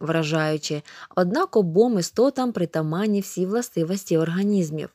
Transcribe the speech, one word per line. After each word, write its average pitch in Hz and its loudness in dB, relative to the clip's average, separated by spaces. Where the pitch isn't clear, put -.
вражаючі, 156 -2
однак 214 2
обом 208 4
істотам 247 0
притаманні 175 -2
всі 185 -4
властивості 190 -2
організмів. 170 0